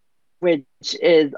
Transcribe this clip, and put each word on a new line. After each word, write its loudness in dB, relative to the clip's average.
which -2
is 2